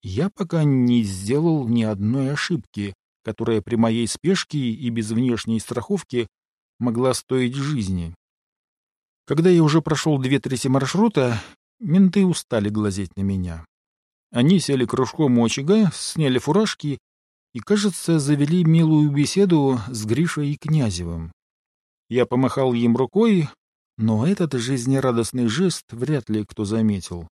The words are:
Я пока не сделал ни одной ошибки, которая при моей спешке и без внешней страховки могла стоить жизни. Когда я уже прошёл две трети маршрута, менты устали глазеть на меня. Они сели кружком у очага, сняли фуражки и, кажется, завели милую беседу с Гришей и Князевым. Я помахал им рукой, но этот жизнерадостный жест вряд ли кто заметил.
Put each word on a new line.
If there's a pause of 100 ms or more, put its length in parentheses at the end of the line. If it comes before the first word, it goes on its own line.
Я
пока
не
сделал
ни
одной
ошибки, (300)
которая
при
моей
спешке
и
без
внешней
страховки (500)
могла
стоить
жизни. (1120)
Когда
я
уже
прошёл
две
трети
маршрута, (380)
менты
устали
глазеть
на
меня. (680)
Они
сели
кружком
у
очага,
сняли
фуражки (560)
и,
кажется,
завели
милую
беседу
с
Гришей
и
Князевым. (760)
Я
помахал
им
рукой, (500)
но
этот
жизнерадостный
жест
вряд
ли
кто
заметил.